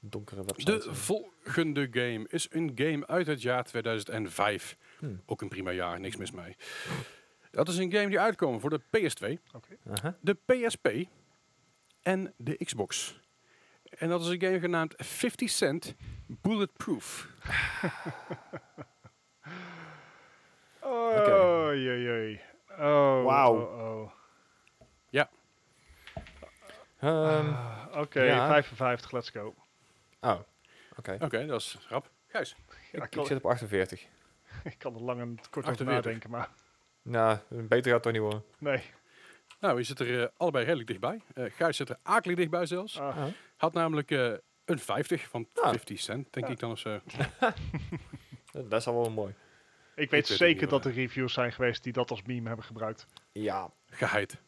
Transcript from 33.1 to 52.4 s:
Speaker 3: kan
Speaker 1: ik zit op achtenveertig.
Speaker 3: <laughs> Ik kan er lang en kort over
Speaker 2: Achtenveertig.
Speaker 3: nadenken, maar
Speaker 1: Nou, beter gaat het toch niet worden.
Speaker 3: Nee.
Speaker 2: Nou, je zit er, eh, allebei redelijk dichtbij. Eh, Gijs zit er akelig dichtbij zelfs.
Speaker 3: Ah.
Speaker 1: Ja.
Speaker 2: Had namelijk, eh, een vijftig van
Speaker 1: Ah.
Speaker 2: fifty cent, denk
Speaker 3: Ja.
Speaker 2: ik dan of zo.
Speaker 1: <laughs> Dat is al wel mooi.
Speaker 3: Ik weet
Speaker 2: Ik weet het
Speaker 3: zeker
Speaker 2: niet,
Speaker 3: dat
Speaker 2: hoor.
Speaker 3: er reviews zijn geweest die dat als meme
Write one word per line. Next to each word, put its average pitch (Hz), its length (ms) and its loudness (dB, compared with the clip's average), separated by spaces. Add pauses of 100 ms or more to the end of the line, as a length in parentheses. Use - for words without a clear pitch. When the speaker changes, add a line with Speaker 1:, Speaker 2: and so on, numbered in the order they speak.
Speaker 3:
kan 147 120 -4
Speaker 1:
ik 135 60 -2
zit 143 80 0
op 127 100 -2
achtenveertig. 101 600 0 (300)
Speaker 3:
<laughs> - 280 -18
Ik - 140 -12
kan 123 160 -8
er 113 80 -12
lang 123 180 -4
en 120 160 -6
kort - 200 -14
over 127 140 -4
Speaker 2:
Achtenveertig. 123 340 0
Speaker 3:
nadenken, 113 260 -6
maar 117 180 -6 (540)
Speaker 1:
Nou, 113 360 4 (100)
beter 120 360 2
gaat 123 80 4
het 117 100 6
toch 117 100 2
niet 113 80 0
worden. 107 240 -2 (140)
Speaker 3:
Nee. 139 240 -2 (760)
Speaker 2:
Nou, 151 180 2
je 123 60 0
zit 131 160 -8
er, 123 220 0
eh, 120 140 0
allebei 143 280 2
redelijk 135 240 -2
dichtbij. 120 320 -4 (140)
Eh, 127 180 -4
Gijs 165 240 0
zit 135 120 -6
er - 140 -8
akelig 180 340 2
dichtbij 175 300 0
zelfs. 180 340 -6
Speaker 3:
Ah. 139 160 -4
Speaker 1:
Ja. 143 120 -2 (280)
Speaker 2:
Had 160 160 2
namelijk, 160 380 0
eh, 127 220 2 (320)
een 151 140 -2
vijftig 135 500 -2
van 117 260 -8
Speaker 1:
Ah. 466 160 2
Speaker 2:
fifty 107 260 -4
cent, 127 360 -8
denk 131 140 -4
Speaker 3:
Ja. 127 60 -6
Speaker 2:
ik 117 60 -8
dan 120 120 -4
of 110 80 -8
zo. 107 220 -6 (1500)
Speaker 1:
<laughs> 123 160 -10
Dat 110 120 2
is - 60 -6
al 120 160 0
wel 113 80 0
mooi. 107 200 -4
Speaker 3:
Ik 104 60 -14 (580)
weet 151 100 -2
Speaker 2:
Ik - 60 -6
weet - 180 4
het 101 100 2
Speaker 3:
zeker 170 220 8
Speaker 2:
niet, 147 100 0
Speaker 3:
dat 139 140 4
Speaker 2:
hoor. 131 80 0
Speaker 3:
er 117 60 -4
reviews 127 340 -2
zijn 120 200 0
geweest 123 300 0
die 123 100 -6
dat 123 180 0
als 104 120 -6
meme 120 240 -6